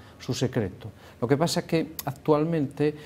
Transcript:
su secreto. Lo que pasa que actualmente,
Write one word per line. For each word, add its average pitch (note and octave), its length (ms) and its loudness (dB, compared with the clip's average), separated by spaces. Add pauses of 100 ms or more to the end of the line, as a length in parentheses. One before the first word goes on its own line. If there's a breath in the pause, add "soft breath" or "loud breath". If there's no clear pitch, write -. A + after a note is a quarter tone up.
(200 loud breath)
su - 140 -4
secreto. A#2 560 -2 (320 loud breath)
Lo B2 40 0
que C3 120 4
pasa E3 280 0
que D#3+ 280 0 (100)
actualmente, D3+ 920 2 (100)